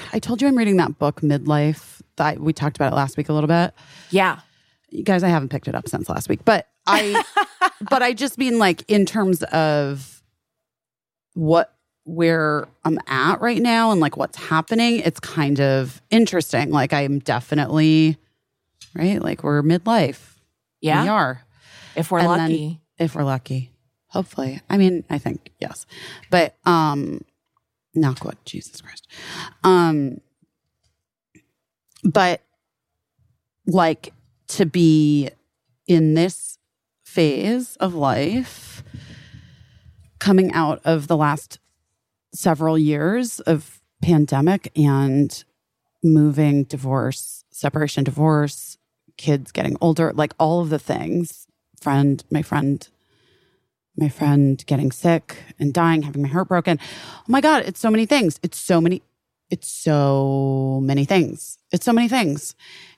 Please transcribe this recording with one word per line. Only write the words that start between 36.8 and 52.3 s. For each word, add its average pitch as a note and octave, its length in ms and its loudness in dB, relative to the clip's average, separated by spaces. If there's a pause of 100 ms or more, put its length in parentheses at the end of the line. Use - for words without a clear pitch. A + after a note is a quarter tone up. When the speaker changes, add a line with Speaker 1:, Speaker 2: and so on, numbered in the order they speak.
Speaker 1:
phase F3+ 720 -2
of F3+ 160 -4
life, D#3 880 -4 (1400)
coming F#3+ 340 2
out D#3 320 -2
of D#3 220 0
the E3 100 2
last D3 420 -2 (760)
several D#3+ 440 0
years D#3+ 640 -2
of - 400 -4 (200)
pandemic D#3 760 2
and C#3 680 2 (600)
moving, D3+ 600 4
divorce, C3 880 -6
separation, D3 520 -4
divorce, D3 720 0 (400)
kids C#3+ 340 -2
getting C#3 300 -4
older, E3 320 0
like, D3+ 260 -2
all D#3+ 220 2
of D#3+ 80 -4
the D3 100 -2
things, - 680 -6 (340)
friend, C#3 480 0
my D3+ 120 -2